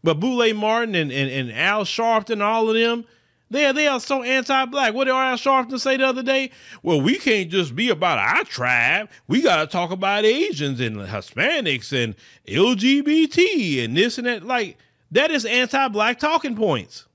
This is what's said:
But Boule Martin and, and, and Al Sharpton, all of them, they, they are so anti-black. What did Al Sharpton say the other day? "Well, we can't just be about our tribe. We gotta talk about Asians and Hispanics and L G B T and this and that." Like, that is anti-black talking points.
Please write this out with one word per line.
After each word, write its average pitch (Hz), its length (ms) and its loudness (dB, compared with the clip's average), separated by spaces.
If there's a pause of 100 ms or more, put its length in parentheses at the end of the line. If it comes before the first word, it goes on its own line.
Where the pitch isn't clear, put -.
But 156 160 2
Boule 233 340 0
Martin 220 400 -2
and, 151 200 -2
and, 135 180 -2
and 127 220 -6
Al 190 320 0
Sharpton, 220 580 -2
all 220 240 2
of 220 80 0
them, 233 300 0 (440)
they, 277 220 0
they 294 160 2
are 262 140 0
so 262 220 -4
anti-black. 262 720 0
What 262 120 0
did 262 80 2
Al 262 240 0
Sharpton 262 420 0
say 269 160 0
the 262 100 2
other 262 160 0
day? 269 300 0 (320)
"Well, 160 160 2
we 220 180 2
can't 208 320 0
just 160 280 -2
be 233 120 0
about 165 300 2
our 170 240 2
tribe. 127 680 0 (160)
We 262 160 2
gotta 165 260 2
talk 175 240 -4
about 196 340 0
Asians 180 560 0
and 110 160 -4
Hispanics 135 960 -4
and 117 220 -2 (300)
L 196 300 2
G 262 240 2
B 302 260 2
T 294 560 0
and 117 140 -4
this 226 220 2
and 240 100 -4
that." 214 180 -6
Like, 226 320 -4 (340)
that 285 200 2
is 254 140 -2
anti-black 240 760 0
talking 302 380 -2
points. 156 580 -2